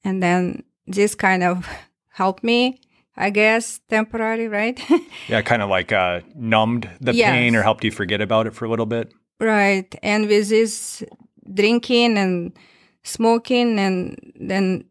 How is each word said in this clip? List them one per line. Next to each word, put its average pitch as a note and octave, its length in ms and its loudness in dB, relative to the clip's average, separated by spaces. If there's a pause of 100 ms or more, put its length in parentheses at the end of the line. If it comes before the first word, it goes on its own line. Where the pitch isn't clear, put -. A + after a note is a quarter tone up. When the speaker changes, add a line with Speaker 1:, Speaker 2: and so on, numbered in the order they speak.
Speaker 1:
And F#3+ 180 -2
then F3+ 400 0 (240)
this G3+ 280 0
kind F#3 280 0
of F3+ 240 0 (240)
<laughs> - 200 -20
helped F#3+ 340 -2
me, A#3+ 360 0 (360)
I G3 140 -2
guess, A3 580 0
temporary, A3+ 600 -2
right? A3 320 -4 (240)
<laughs> - 240 -18
Speaker 2:
Yeah, A2+ 140 2
kinda A2 240 0
like, F#2+ 260 0
uh, F2+ 280 0 (140)
numbed A2+ 540 0 (120)
the B2 140 0
Speaker 1:
Yes. A#3 160 4
Speaker 2:
pain A#2+ 260 2
or G#2 60 4
helped G#2+ 220 2
you G#2+ 60 0
forget G2+ 300 -4
about A2 260 0
it G#2+ 80 -8
for - 100 -10
a A2 40 -6
little A2+ 180 -2
bit? A2+ 260 -6 (280)
Speaker 1:
Right. G3+ 520 0 (100)
And G#3 260 0
with G#3 200 2
this A3 540 0 (500)
drinking A#3 640 2
and F3+ 340 -2 (520)
smoking, A#3 760 0
and F#3+ 380 -2 (220)
then F#3+ 520 -2